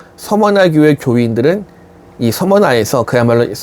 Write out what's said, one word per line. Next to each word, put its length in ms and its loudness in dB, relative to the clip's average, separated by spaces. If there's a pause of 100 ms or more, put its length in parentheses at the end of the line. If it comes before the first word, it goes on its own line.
(160)
서머나 540 0
교회 260 2
교인들은 680 -2 (540)
이 120 0
서머나에서 720 0
그야말로 440 0 (160)